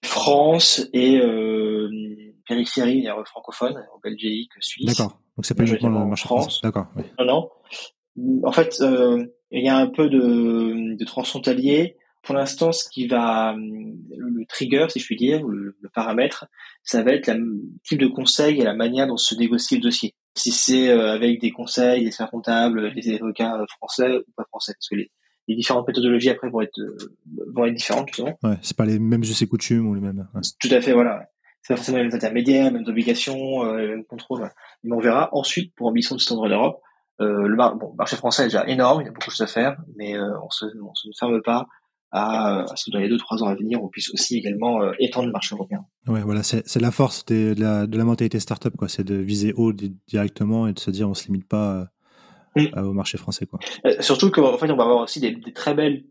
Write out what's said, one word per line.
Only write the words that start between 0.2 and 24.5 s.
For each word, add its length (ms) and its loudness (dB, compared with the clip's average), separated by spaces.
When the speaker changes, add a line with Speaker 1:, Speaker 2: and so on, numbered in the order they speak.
Speaker 1:
et, 240 6
euh, 720 2
périphérie, 600 0
francophone, 580 -6
en 40 -20
Belgique, 600 -6
Suisse. 260 -6
Speaker 2:
D'accord. 340 -2
Donc 100 -8
c'est 100 -2
pas 80 4
uniquement 260 2
le 60 2
Speaker 1:
Majoritairement 140 0
Speaker 2:
marché 180 -4
Speaker 1:
France. 160 2
Speaker 2:
français. 200 -6
D'accord, 320 -2
oui. 80 -8
Speaker 1:
Non, 60 2
non. 240 2
En 80 2
fait, 300 2
euh, 440 4
il 120 -2
y 60 4
a 80 6
un 100 4
peu 220 2
de, 840 2
de 100 -6
transfrontalier. 920 0
Pour 120 -2
l'instant, 360 0
ce 180 -4
qui 180 -6
va, 480 2
euh, 20 -8
le 880 -8
trigger, 440 2
si 100 -6
je 60 -8
puis 100 -4
dire, 280 2
ou 60 -6
le, 300 -6
le 100 -16
paramètre, 560 -2
ça 200 0
va 100 6
être 140 0
la, 80 0
le 260 -4
type 160 -2
de 80 6
conseil 540 2
et 20 4
la 120 2
manière 320 0
dont 100 -4
se 180 0
négocie 400 0
le 60 2
dossier. 320 0
Si 140 -2
c'est, 380 4
euh, 220 6
avec 300 2
des 100 0
conseils, 500 2
des 60 2
experts 240 -6
comptables, 640 0
des 220 -2
avocats, 440 -4
euh, 100 -4
français 480 0
ou 200 -6
pas 80 -8
français, 280 -10